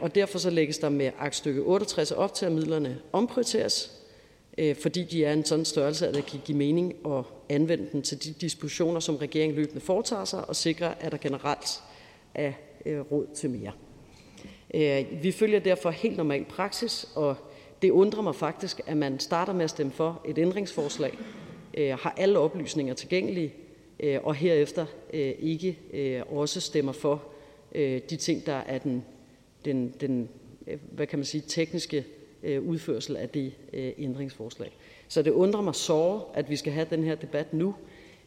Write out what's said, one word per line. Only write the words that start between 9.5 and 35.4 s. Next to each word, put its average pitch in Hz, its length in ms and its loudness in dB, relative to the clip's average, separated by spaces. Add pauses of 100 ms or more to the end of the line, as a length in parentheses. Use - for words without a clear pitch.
løbende 151 240 -2
foretager 196 440 0
sig, 185 240 -4
og 165 80 -4
sikre, 165 460 0
at 160 100 -4
der 147 60 -4
generelt 139 640 -4 (520)
er, 143 180 -2 (340)
øh, 151 140 -2
råd 143 340 -2
til 147 160 -4
mere. 104 220 -8 (1040)
Øh, 143 480 2
vi 185 100 2
følger 214 260 4
derfor 180 320 2
helt 190 260 0
normal 147 280 0
praksis, - 720 -4
og 143 220 2 (460)
det 190 80 8
undrer 208 320 6
mig 170 120 0
faktisk, 170 520 -4
at 160 100 -2
man 139 240 0
starter 180 320 0
med 180 120 2
at 156 60 0
stemme 139 220 -2
for 165 360 -2
et 147 100 -2
ændringsforslag, 170 800 0 (560)
øh, 143 160 2
har 131 260 -2
alle 196 220 6
oplysninger 147 560 0
tilgængelige, 180 600 -2 (460)
øh, 139 220 2
og 151 120 0
herefter, 156 520 4 (260)
øh, 139 260 0
ikke, 165 400 -2 (140)
øh, 131 380 -2
også 147 300 0
stemmer 139 320 0
for, 147 300 0 (520)
øh, 135 260 2 (100)
de 160 60 -2
ting, - 300 -2
der 143 100 -2
er 131 220 -4
den, 123 260 -2 (600)
den, 127 360 -2
den, 127 280 0 (380)
øh, - 120 -6 (140)
hvad 147 140 -4
kan 151 120 -4
man 139 80 -2
sige, 151 220 -4
tekniske, 160 560 -2 (380)
øh, 139 200 0
udførsel 156 540 -2
af 113 120 -4
det, 135 240 -4 (200)
øh, 131 260 -4
ændringsforslag. 131 800 -8 (320)
Så - 140 4
det 151 80 6
undrer 190 300 6